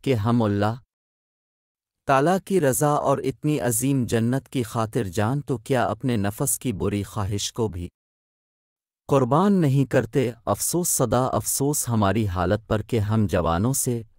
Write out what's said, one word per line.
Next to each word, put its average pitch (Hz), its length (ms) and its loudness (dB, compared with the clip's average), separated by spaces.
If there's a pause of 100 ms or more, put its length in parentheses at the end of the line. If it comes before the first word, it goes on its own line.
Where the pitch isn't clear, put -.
कि 135 100 2
हम 117 300 2
अल्लाह 104 320 0 (1300)
ताला 143 320 4
की 190 200 -2
रज़ा 147 360 2
और 135 260 0
इतनी 147 380 -2
अजीम 123 460 0
जन्नत 117 400 0
की 127 180 -4
खातिर 110 460 -4
जान 110 300 0
तो 131 200 -4
क्या 131 260 0
अपने 120 320 -2
नफस 104 400 -2
की 123 160 -4
बुरी 101 300 -2
ख्वाहिश 101 460 -6
को 110 180 -4
भी 90 220 -8 (1200)
कुर्बान 143 460 4
नहीं 139 320 4
करते। 123 460 0 (140)
अफसोस, 170 440 -2
सदा 123 360 2
अफसोस 139 600 -2
हमारी 107 380 2
हालत 90 420 0
पर 107 140 -2
कि - 180 -2
हम 107 280 0
जवानों 87 460 0
से 117 300 -4 (140)